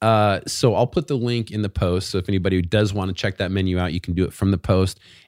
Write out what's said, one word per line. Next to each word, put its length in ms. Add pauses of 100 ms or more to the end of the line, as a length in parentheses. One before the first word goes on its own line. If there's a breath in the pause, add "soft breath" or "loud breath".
uh, 460
so 280
I'll 120
put 200
the 100
link 340
in 100
the 80
post. 400
So 80
if 120
anybody 320
does 320
want 160
to 40
check 240
that 140
menu 260
out, 160
you 60
can 140
do 100
it 100
from 180
the 60
post. 400 (300 soft breath)